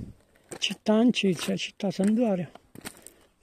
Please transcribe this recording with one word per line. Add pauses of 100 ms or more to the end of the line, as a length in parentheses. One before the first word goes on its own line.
(600)
città
ancizia,
città
santuario, (920)